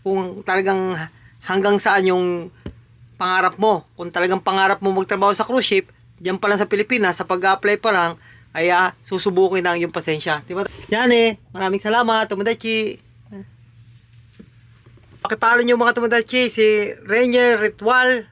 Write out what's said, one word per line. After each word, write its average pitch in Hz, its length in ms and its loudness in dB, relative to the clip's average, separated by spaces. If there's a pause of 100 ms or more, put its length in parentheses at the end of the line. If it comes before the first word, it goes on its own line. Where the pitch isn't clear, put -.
kung 190 420 -4
talagang 190 540 0 (420)
hanggang 196 400 0
saan 196 240 2
yung 180 460 0 (680)
pangarap 185 420 0
mo. 196 380 0
Kung 175 160 -12
talagang 185 320 0
pangarap 190 380 2
mo 196 100 0
magtrabaho 190 400 0
sa 208 140 -2
cruise 254 240 -2
ship, 190 180 0 (320)
diyan 180 160 -6
pa 202 140 -2
lang 202 100 2
sa 202 80 0
Pilipinas, 208 480 0
sa - 80 -8
pag-apply 190 560 0
pa 220 140 0
lang, 170 180 0 (400)
ay, 175 240 0
ah, 180 240 2
susubukin 185 640 0
na 180 80 0
ang 175 80 -2
iyong 170 160 -4
pasensya. 156 480 -4
Diba? 185 240 -6 (240)
Yan 240 240 2
eh. 226 240 2 (160)
Maraming 190 240 -2
salamat, 220 480 0
Tomodachi. 220 720 -4 (2250)
Pakipalo 233 440 0
nyo 240 140 2
mga 233 180 2
Tomodachi, 240 540 0
si 220 180 2 (360)
Rainier 240 560 2
Ritual 233 720 0